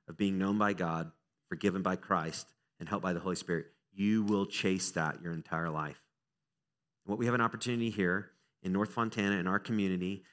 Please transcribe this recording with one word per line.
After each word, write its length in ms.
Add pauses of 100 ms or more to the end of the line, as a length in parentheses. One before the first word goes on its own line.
of 100
being 220
known 200
by 160
God, 360 (380)
forgiven 340
by 140
Christ, 560 (260)
and 100
helped 140
by 100
the 80
Holy 160
Spirit, 300 (260)
you 320
will 200
chase 480
that 300
your 100
entire 380
life. 320 (1040)
And 80
what 60
we 80
have 80
an 60
opportunity 500
here 400 (320)
in 100
North 180
Fontana, 460
in 100
our 120
community, 640 (100)